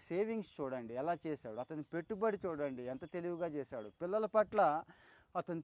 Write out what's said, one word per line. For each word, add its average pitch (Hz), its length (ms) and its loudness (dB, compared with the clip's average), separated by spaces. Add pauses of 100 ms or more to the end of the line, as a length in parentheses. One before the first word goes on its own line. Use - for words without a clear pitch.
సేవింగ్స్ 214 500 0
చూడండి 127 420 -4
ఎలా 170 120 2 (120)
చేశాడు, 123 380 -4
అతని 151 200 -6 (100)
పెట్టుబడి 202 520 0
చూడండి 143 380 -2 (100)
ఎంత 135 100 -8 (120)
తెలివిగా 170 320 -2 (100)
చేశాడు, 120 320 -6 (120)
పిల్లల 208 240 2 (120)
పట్ల 214 240 6 (760)
అతను 165 280 -2